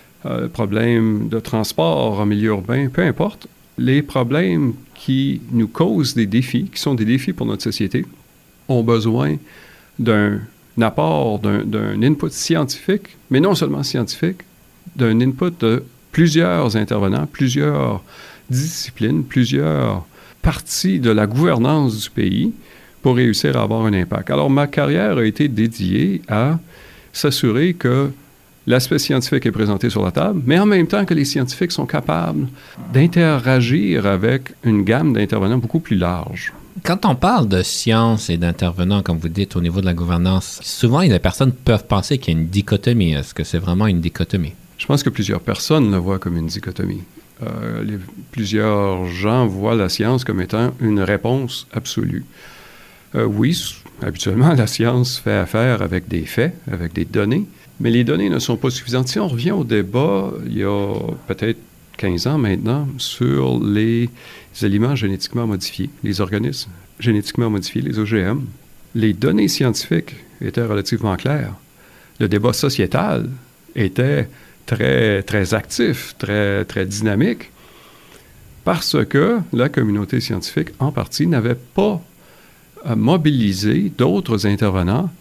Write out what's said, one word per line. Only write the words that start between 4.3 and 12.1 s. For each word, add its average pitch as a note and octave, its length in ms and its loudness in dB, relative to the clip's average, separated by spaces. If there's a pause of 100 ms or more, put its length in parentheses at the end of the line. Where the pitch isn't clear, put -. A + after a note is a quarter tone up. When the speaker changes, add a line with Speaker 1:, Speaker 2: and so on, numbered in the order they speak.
Speaker 1:
qui C3+ 460 -2 (100)
nous A2+ 160 2
causent E3 460 0
des A2+ 140 2
défis, B2+ 440 0
qui - 80 -12
sont C#3+ 160 0
des A2 120 0
défis C3 260 0
pour B2+ 140 -4
notre G#2+ 160 -4
société, G2+ 420 -2 (640)
ont B2 140 2
besoin A#2 540 2 (600)
d'un G#2 420 2 (380)
apport, B2 600 0
d'un, G#2 260 0
d'un G#2+ 380 -2
input D3 260 2